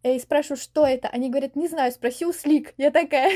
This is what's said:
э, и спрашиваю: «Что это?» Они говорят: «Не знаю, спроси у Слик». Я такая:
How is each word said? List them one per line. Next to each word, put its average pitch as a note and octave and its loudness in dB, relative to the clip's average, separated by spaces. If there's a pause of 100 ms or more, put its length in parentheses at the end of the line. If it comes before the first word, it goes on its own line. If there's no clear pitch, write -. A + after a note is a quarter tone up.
э, B3+ 2
и - -6
спрашиваю: C#4+ -2
«Что - -2
это?» C4 -2
Они B3+ -4
говорят: C4+ -4
«Не E4 -2
знаю, C#4 0
спроси B3 -6
у F4 -2
Слик». D4+ 0
Я C#4+ 2
такая: D4+ 2